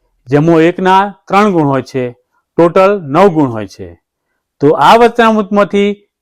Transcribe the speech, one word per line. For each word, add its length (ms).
જેમાં 340
એકના 540
ત્રણ 220
ગુણ 160
હોય 160
છે, 300
ટોટલ 460
નવ 260
ગુણ 200
હોય 180
છે. 360
તો 100
આ 260
વચનામૃતમાંથી 1080